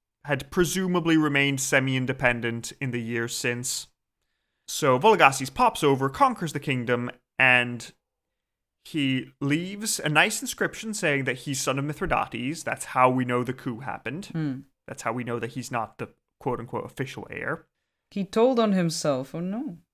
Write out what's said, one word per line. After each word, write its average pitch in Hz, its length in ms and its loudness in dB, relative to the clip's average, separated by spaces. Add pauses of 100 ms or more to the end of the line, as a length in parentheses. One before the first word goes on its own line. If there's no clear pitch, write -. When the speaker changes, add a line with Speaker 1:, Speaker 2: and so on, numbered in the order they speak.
(240)
Speaker 1:
had 139 260 -4
presumably 175 680 2
remained 139 440 4
semi-independent 127 1200 0
in 139 100 -2
the 120 100 -4
years 117 360 -4
since. 123 500 -4 (800)
So 131 320 2
Volagases 147 560 4
pops 240 300 2
over, 135 240 2
conquers 214 440 0
the 151 60 -6
kingdom, 123 540 -2 (260)
and 123 540 2 (920)
he 135 560 -2
leaves 180 600 -2
a - 80 -2
nice 175 340 4
inscription 220 520 -6
saying 143 300 0
that 127 140 -2
he's 135 220 -6
son 135 180 0
of 139 60 -2
Mithridates. 147 800 -2
That's 110 220 -6
how 131 240 4
we 127 140 2
know 123 200 0
the 123 80 -4
coup 123 280 -8
happened. 139 460 -8
Speaker 2:
Hmm. 151 280 -4 (340)
Speaker 1:
That's - 140 -12
how 120 100 -2
we 123 120 -4
know 120 140 -4
that 113 140 -6
he's 123 180 -8
not 113 280 -6
the 110 100 -8 (320)
quote-unquote 120 440 -4
official - 460 -8
heir. 139 360 -8 (440)
Speaker 2:
He 196 140 -4
told 233 340 4
on 220 140 4
himself, 160 640 0
oh 160 60 -8
no. 190 380 -8 (160)